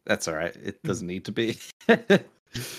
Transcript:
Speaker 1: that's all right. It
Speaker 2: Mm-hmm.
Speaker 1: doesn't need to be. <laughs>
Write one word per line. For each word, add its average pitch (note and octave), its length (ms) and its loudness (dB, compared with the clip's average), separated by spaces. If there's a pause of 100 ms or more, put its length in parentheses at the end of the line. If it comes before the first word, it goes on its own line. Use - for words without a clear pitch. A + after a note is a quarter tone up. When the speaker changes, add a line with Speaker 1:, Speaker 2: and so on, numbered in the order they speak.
Speaker 1:
that's - 240 0
all E2 60 -2
right. E2 220 -4
It - 200 -10
Speaker 2:
Mm-hmm. - 120 -12
Speaker 1:
doesn't F2+ 200 -2
need F2+ 160 -6
to - 80 -8
be. A2+ 260 -2 (300)
<laughs> A3+ 100 8 (800)